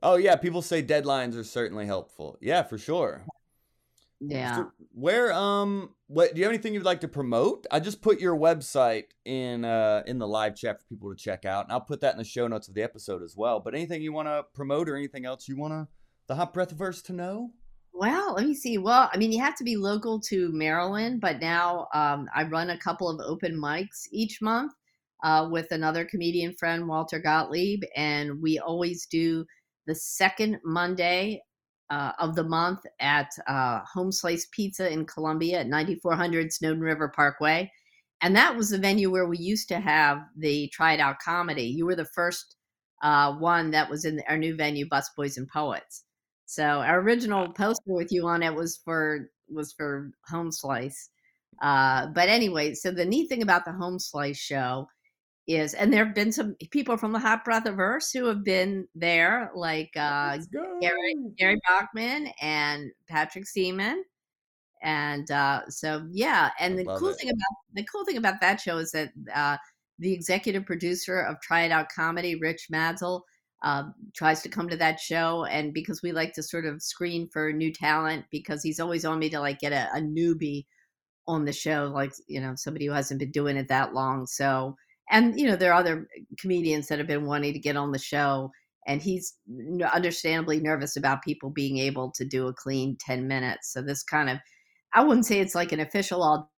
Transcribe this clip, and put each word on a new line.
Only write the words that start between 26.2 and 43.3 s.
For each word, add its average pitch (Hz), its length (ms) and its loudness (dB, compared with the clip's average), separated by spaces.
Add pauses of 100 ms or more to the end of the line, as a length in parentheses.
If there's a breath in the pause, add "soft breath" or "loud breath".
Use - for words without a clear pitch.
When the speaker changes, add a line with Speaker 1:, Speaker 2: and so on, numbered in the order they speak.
Speaker 2:
friend, 170 340 -2
Walter 160 300 -2
Gottlieb, 170 640 2 (120)
and 147 460 -2
we 160 180 2
always 175 480 -4
do 165 380 0 (420 soft breath)
the 156 100 0
second 202 680 0
Monday, 180 800 0 (480)
uh, 143 280 -2
of 160 160 0
the 165 100 2
month 165 360 2 (200)
at, 143 300 2 (160)
uh, 127 340 0 (120)
Home 185 180 -2
Slice 170 420 -2
Pizza 190 380 -2
in 156 140 -2
Columbia 160 560 -2
at 131 60 -4
ninety-four 165 480 0
hundred 165 360 0
Snowden 160 300 0
River 156 340 0
Parkway. 151 560 2 (520 soft breath)
And 180 120 6
that 262 220 8
was 214 140 0
the 202 80 0
venue 196 320 4
where 185 160 4
we 170 100 0
used 190 320 -2
to 170 120 -2
have 151 420 4 (160)
the 147 300 0
Try 160 260 4
It 156 60 2
Out 139 180 2
comedy. 170 460 -2
You 143 200 -2
were 175 120 0
the 160 100 -4
first, - 500 -4 (460)
uh, 143 320 6